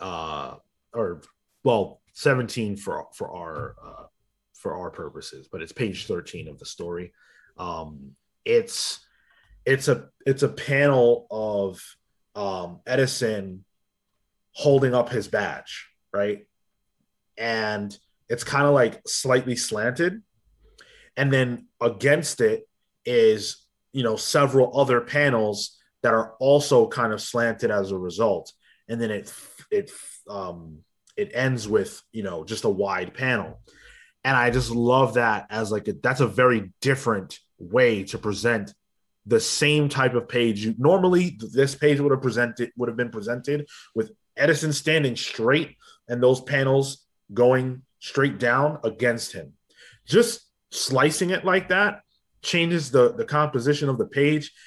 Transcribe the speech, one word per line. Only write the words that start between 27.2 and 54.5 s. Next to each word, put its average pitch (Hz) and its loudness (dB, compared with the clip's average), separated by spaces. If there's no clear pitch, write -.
slanted 117 -2
as 98 -2
a 95 -4
result. 90 -2
And 117 -6
then 113 -4
it, 104 -10
it, 196 -2
um, 87 -10
it 104 -4
ends 123 -2
with, 101 0
you 110 -10
know, 87 -8
just 110 -10
a 113 2
wide 95 -2
panel. 123 -4
And 135 2
I 123 4
just 120 0
love 120 4
that 110 2
as, 107 -4
like, 107 -4
a, 104 -4
that's 131 -2
a 131 4
very 110 2
different 120 -2
way 104 2
to - -10
present 104 -2
the 110 4
same 147 0
type 127 2
of 117 0
page. 113 0
You, 110 -2
normally, 180 4
th-, 107 -14
this 135 2
page 147 2
would 143 2
have 131 -2
presented, 120 -2
would 120 -2
have 113 -6
been 120 -4
presented 123 -6
with 147 -4
Edison 151 2
standing 143 0
straight 131 0
and 123 -2
those 131 6
panels 135 0
going 127 2
straight 135 -2
down 139 0
against 117 -2
him. 73 -14
Just 226 2
slicing 151 0
it 185 -2
like 190 0
that 196 0
changes 170 0
the, 123 6
the 113 -4
composition 147 0
of 131 0
the 113 -2
page, 147 0